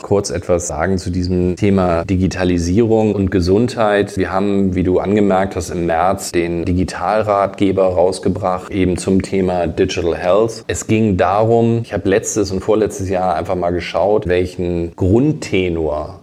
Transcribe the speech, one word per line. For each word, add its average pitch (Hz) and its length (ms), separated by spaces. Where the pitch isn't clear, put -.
kurz 98 260
etwas 87 380
sagen 87 320
zu 90 100
diesem 90 460
Thema 90 500
Digitalisierung 95 1080
und 98 160
Gesundheit. 104 840
Wir 87 160
haben, 98 440
wie 92 80
du 90 160
angemerkt 95 560
hast, - 160
im 85 160
März 87 440
den 85 340
Digitalratgeber 98 1200
rausgebracht, 92 880
eben 92 260
zum 95 260
Thema 90 420
Digital 85 500
Health. 98 520
Es - 180
ging 110 320
darum, 113 640
ich 113 120
habe 98 140
letztes 101 440
und 95 80
vorletztes 101 500
Jahr 92 240
einfach 87 220
mal 87 160
geschaut, 90 560
welchen 87 680
Grundtenor 92 1300